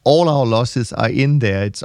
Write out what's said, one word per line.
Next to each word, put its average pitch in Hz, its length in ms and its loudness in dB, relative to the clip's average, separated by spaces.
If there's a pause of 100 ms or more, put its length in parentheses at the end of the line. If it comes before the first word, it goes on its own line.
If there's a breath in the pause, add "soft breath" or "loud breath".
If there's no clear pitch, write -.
all 160 260 2
our 143 160 0
losses 117 480 -2
are 113 160 2
in 143 300 0
there. 101 260 0
It's 101 200 -8